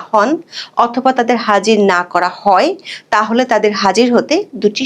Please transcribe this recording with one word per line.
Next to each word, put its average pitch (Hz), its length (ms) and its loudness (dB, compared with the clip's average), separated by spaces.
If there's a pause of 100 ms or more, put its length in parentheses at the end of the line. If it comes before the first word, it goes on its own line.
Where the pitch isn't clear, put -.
হন 214 220 0 (560)
অথবা 247 280 0
তাদের 240 260 0 (100)
হাজির 214 300 2 (140)
না 175 80 0 (120)
করা 180 180 0 (100)
হয়, 202 280 2 (420)
তাহলে 220 320 0 (100)
তাদের 214 200 2 (100)
হাজির 208 320 2
হতে 240 200 0 (280)
দুটি 214 240 -2